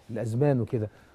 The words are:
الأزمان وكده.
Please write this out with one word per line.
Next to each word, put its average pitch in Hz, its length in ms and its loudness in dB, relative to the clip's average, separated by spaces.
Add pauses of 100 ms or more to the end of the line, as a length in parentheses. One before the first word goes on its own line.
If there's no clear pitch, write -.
الأزمان 120 520 0
وكده. 107 280 -2 (260)